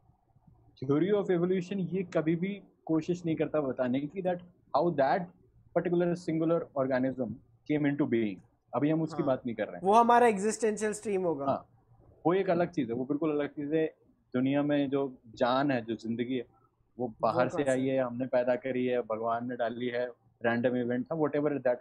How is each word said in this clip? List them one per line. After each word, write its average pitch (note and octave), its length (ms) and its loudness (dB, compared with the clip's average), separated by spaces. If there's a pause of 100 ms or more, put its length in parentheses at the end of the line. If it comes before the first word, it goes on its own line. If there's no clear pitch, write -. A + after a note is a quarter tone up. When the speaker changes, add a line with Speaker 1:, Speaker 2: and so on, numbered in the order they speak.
(840)
Speaker 1:
Theory D#3 320 2
of F#3+ 160 0
evolution F3+ 420 0
ये F#3 300 -4
कभी E3 320 -2
भी F#3+ 280 -6 (220)
कोशिश E3 400 -2
नहीं D#3+ 100 -2
करता D3+ 260 -2
बताने B2+ 400 -2
की D3 200 -8
that F3+ 180 -2 (380)
how E3 160 2
that C#3 280 2 (560)
particular F3 420 2 (100)
singular D#3+ 320 2 (180)
organism C3 480 0 (440)
came D3 160 2
into C#3+ 200 2
being। A2+ 280 0 (400)
अभी C#3+ 140 2
हम D#3+ 120 2
उसकी D#3 160 -4
Speaker 2:
हाँ। D#3 100 0
Speaker 1:
बात B2+ 180 0
नहीं A#2 100 -4
कर G#2+ 100 -2
रहे F2+ 100 -10
हैं। F2+ 80 -10
Speaker 2:
वो F#3+ 100 4
हमारा A#3+ 340 8
existential G#3+ 640 0
stream G3 300 -4
होगा। D3 220 -2
Speaker 1:
हाँ, B2+ 240 -4 (560)
वो E3 80 4
एक F#3 160 0
अलग E3+ 220 2
चीज़ B2 180 -2
है, A#2 60 -4
वो B2+ 100 -4
बिल्कुल D3 260 -2
अलग C#3+ 180 -2
चीज़ D3 260 -6
है। D#3+ 120 2 (460)
दुनिया C3+ 300 2
में C#3+ 260 0
जो C#3 280 -2 (100)
जान B2+ 440 2
है, A#2 140 -2
जो A2+ 100 -2
जिंदगी A#2 400 -4
है, A#2 100 -4 (540)
वो B2 80 -4
Speaker 2:
वो A2 140 -8
Speaker 1:
बाहर A#2 280 2
से D#3+ 140 -2
Speaker 2:
कहाँ C3 120 2
से? C3 60 0
Speaker 1:
आई C3 60 0
है, C3+ 160 2
हमने B2 220 -4
पैदा B2 300 2
करी B2+ 300 -2
है, B2 160 0
भगवान A#2 480 -2
ने B2 60 -6
डाली A#2+ 320 -4
है, A#2+ 180 -2 (400)
random A#2+ 320 2
event B2 280 -2
था, E3 100 -6
whatever D3 360 0
that B2+ 300 0